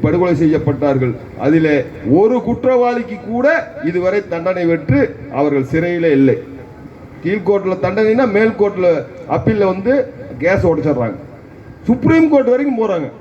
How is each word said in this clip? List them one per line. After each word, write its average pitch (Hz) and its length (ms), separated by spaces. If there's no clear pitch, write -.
படுகொலை 175 400
செய்யப்பட்டார்கள். 139 720
அதிலே 156 300
ஒரு 220 180
குற்றவாளிக்கு 240 720
கூட 247 140
இதுவரை 180 320
தண்டனை 175 380
பெற்று 165 300
அவர்கள் 139 340
சிறையிலே 170 460
இல்லை. 135 180
கீழ்கோர்ட்ல 190 600
தண்டனைனா 220 420
மேல் 220 240
கோர்ட்ல 190 280
அப்பீல்ல 208 360
வந்து 196 200
கேஸ் 185 280
உடைச்சிடுறாங்க, 123 480
சுப்ரீம் 320 440
கோர்ட் 254 220
வரைக்கும் 262 280
போறாங்க. 170 280